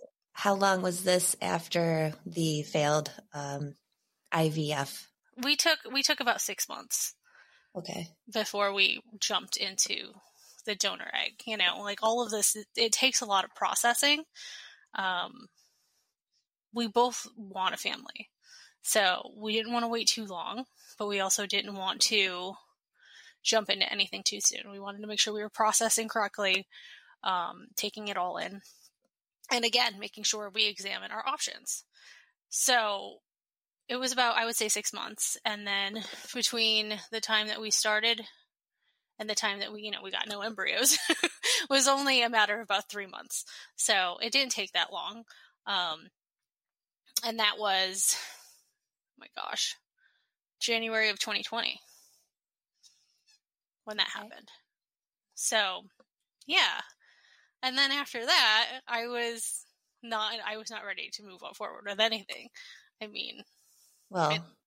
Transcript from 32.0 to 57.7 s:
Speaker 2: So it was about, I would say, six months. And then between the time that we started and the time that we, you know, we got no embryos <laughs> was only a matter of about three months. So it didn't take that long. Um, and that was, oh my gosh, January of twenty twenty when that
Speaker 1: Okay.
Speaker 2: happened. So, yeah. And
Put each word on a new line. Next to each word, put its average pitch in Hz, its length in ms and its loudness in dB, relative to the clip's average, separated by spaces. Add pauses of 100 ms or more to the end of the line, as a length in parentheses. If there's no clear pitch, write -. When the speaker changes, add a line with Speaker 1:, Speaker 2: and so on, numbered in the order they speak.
Speaker 2:
So 214 680 2 (720)
it 247 80 -4
was 254 160 -2
about, 240 240 4
I 226 80 4
would 220 100 -2
say, 214 140 0
six - 240 -2
months. - 500 -4
And 208 240 -4
then 196 360 -2 (300)
between 220 640 0 (120)
the 220 80 -4
time 214 280 0
that 214 120 -4
we 214 120 -6
started 220 500 2 (1000)
and 214 100 -8
the 208 60 -2
time 202 240 0
that 208 140 -6
we, 208 80 -12
you 214 100 -8
know, - 120 -6
we 190 80 -12
got 196 180 -4
no 202 120 -8
embryos 214 560 2 (360)
<laughs> - 360 0
was 277 180 6
only 277 360 6
a 233 60 4
matter 208 260 4
of 233 60 -6
about 202 280 -2
three 202 180 -10
months. - 360 -8 (320)
So 185 460 2
it 226 100 -2
didn't 269 220 2
take 196 200 -4
that 175 200 0
long. 196 300 -10 (420)
Um, 175 440 -2 (1160)
and 226 140 -2
that 208 200 4
was, 190 580 2
oh - 1040 -16
my - 160 -20
gosh, - 400 -4 (840)
January 226 500 2
of 196 100 -2
twenty 202 240 -2
twenty - 360 -2 (2000)
when 214 140 -12
that 196 180 0
Speaker 1:
Okay. 214 120 -10
Speaker 2:
happened. - 220 -20 (840)
So, 190 460 0 (640)
yeah. 285 360 4 (840)
And 254 140 -2